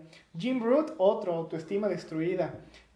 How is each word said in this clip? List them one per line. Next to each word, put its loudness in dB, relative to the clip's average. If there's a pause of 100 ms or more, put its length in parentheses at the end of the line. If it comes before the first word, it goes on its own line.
(360)
Jim 0
Root, 2
otro, 4
autoestima -2
destruida. -2 (420)